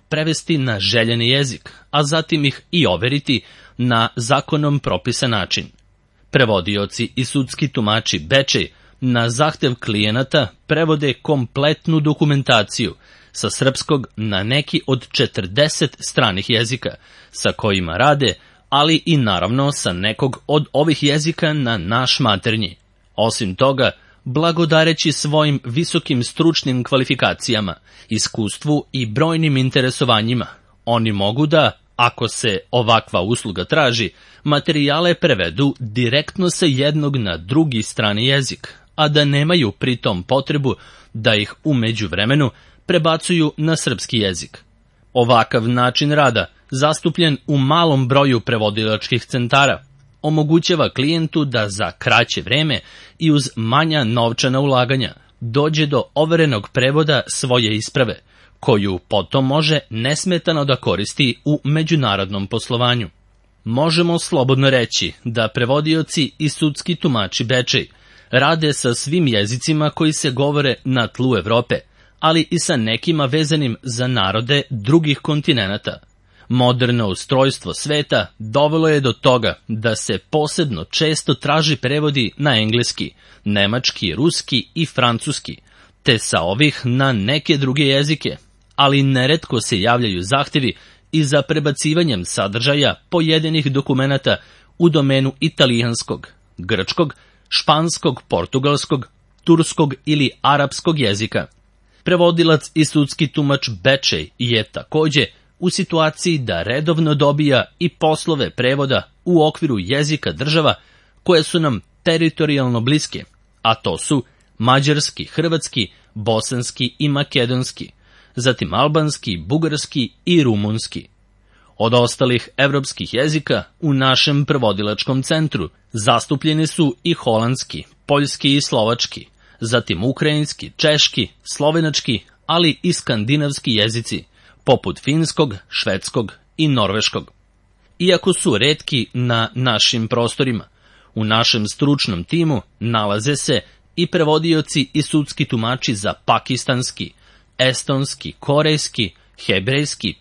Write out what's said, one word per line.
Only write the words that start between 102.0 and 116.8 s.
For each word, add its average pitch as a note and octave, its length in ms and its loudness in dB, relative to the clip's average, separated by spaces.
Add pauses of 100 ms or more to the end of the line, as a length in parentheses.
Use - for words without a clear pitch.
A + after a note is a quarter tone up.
Prevodilac E3+ 720 2
i D#3 120 2
sudski D3 420 0
tumač C#3 420 -2 (140)
Bečej C3 460 0 (100)
je A#2 240 0
takođe D3+ 600 0 (340)
u F3 100 0
situaciji D#3+ 680 0
da G2+ 260 -2
redovno D3+ 520 0
dobija C#3+ 500 2 (140)
i F3 100 -2
poslove D#3 600 0
prevoda C3 640 -2 (140)
u E3 220 4
okviru C#3+ 320 -2
jezika C#3+ 520 -2
država D3 420 0 (500)
koje E3 200 4
su F3 160 -2
nam C3+ 220 0 (220)
teritorijalno D3 800 0
bliske, D3 420 -2 (380)
a A2+ 140 2
to E2+ 220 -4
su C#3 260 -2 (340)
mađarski, C#3 680 0
hrvatski, D#3 600 -2 (260)
bosanski A#2 840 -2